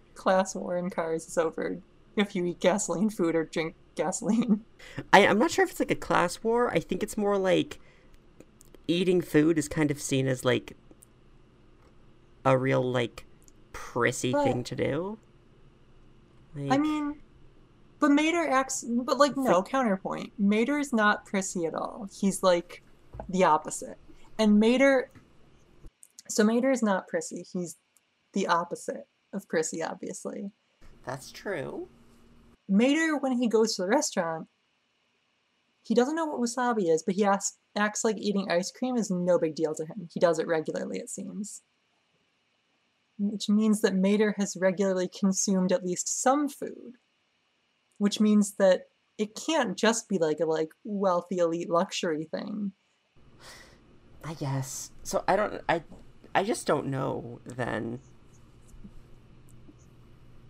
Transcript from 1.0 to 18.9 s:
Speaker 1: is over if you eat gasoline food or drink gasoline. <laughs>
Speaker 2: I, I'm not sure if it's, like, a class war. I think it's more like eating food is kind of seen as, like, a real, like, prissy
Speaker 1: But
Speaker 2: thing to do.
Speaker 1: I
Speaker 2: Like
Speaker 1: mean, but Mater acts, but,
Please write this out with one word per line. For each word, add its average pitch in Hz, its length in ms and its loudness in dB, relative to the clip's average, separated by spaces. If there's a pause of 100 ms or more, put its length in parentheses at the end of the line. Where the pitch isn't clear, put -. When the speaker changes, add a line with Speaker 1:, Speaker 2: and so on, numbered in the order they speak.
Speaker 1:
is - 120 -2
over 170 420 -2 (360)
if 202 180 0
you 180 100 -2
eat 175 160 -4
gasoline 185 500 2
food 170 240 0
or 160 100 0
drink 160 300 -6 (200)
gasoline. 208 680 0 (240)
<laughs> - 240 -4
Speaker 2:
I, 190 140 10
I'm 196 120 6
not 320 120 4
sure 381 140 2
if 359 80 0
it's, - 80 -8
like, 262 100 0
a 160 40 2
class 170 480 0
war. 233 280 0
I 165 100 0
think 180 220 -6
it's - 160 -6
more 202 200 2
like 175 400 0 (1080)
eating 175 360 2
food 156 340 4
is 147 120 0
kind 151 220 0
of 139 100 -6
seen 135 260 -2
as, 131 180 -2
like, 123 320 0 (1700)
a 131 140 4
real, 131 240 2
like, 123 420 -2 (480)
prissy 123 600 -2
Speaker 1:
But 294 120 2
Speaker 2:
thing 123 200 0
to 127 120 -10
do. 151 420 -4 (1400)
Speaker 1:
I 143 60 -10
Speaker 2:
Like 139 180 2
Speaker 1:
mean, 302 420 -2 (800)
but 294 100 4
Mater 311 360 2
acts, 262 380 -2
but, 247 340 -2